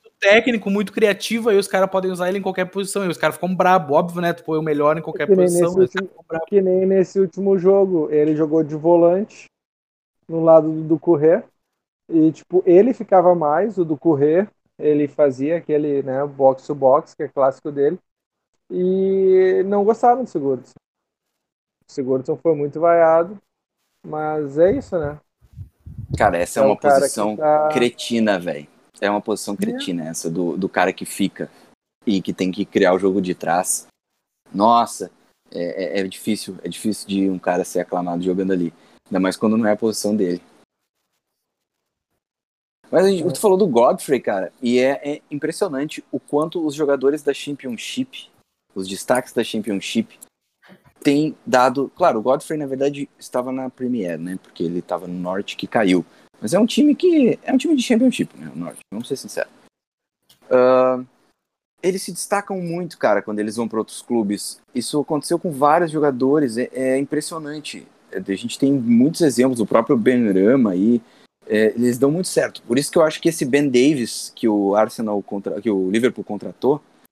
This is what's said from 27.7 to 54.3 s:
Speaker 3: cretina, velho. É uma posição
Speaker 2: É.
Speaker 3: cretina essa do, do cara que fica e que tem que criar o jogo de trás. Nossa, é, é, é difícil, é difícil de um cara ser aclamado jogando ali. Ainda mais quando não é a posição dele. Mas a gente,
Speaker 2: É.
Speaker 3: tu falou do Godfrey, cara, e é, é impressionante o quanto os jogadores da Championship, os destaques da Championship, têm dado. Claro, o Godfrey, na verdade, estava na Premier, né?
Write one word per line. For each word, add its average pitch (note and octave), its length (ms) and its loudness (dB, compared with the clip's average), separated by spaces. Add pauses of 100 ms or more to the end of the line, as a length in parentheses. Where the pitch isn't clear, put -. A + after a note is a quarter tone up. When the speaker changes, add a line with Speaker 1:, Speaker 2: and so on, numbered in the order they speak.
Speaker 3:
cretina, A#2 680 0
velho. D2+ 280 -8 (320)
É G2+ 80 -2
uma G#2 140 0
posição G2+ 320 -6
Speaker 2:
É. G2 40 -10
Speaker 3:
cretina F#2+ 520 -6
essa E2 220 -8
do, E2+ 260 -4
do F#2 100 -4
cara F#2 240 0
que - 140 -10
fica - 460 -6 (520)
e G2 200 0
que F#2+ 100 -6
tem F#2 180 -4
que F#2+ 140 -6
criar F#2+ 300 2
o - 20 2
jogo G2 240 0
de F2+ 140 -4
trás. E2+ 500 -4 (640)
Nossa, G#2+ 600 0 (400)
é, F2 480 -6
é, - 0 -
é G2 60 -2
difícil, G2 580 -8
é F2+ 40 -10
difícil G2 400 -8
de G2 220 -2
um F#2 80 -4
cara F2+ 260 -2
ser F2 180 -6
aclamado F2+ 420 -6
jogando F#2+ 280 -2
ali. F2 220 -4 (340)
Ainda F#2 120 -4
mais F#2 180 -2
quando A2 180 0
não A2+ 120 0
é G#2 60 2
a G2+ 40 -4
posição G#2+ 380 -2
dele. F2+ 260 -2 (2500)
Mas E3+ 160 4
a G3 40 6
gente, F3+ 180 0
Speaker 2:
É. E3 40 -2
Speaker 3:
tu - 80 -6
falou F#3+ 180 4
do G3+ 100 4
Godfrey, C3 520 2
cara, F#2+ 400 -4
e B2 200 0
é, C3+ 200 0 (180)
é - 120 -18
impressionante D3+ 840 -6
o - 80 -4
quanto D#3+ 460 -4
os D3 80 -4
jogadores C#3+ 480 0
da C#3+ 120 -4
Championship, - 920 -10 (460)
os F#2+ 140 -8
destaques B2 460 -4
da A#2 100 0
Championship, A2 760 -6 (840)
têm C#3+ 420 0
dado. B2+ 500 2
Claro, D#3 220 2
o G#2+ 40 -4
Godfrey, C#3+ 360 -2
na D3 80 -6
verdade, C#3 420 -4 (120)
estava B2+ 320 -6
na C3 180 -8
Premier, A#2 480 -4
né? F2+ 240 -10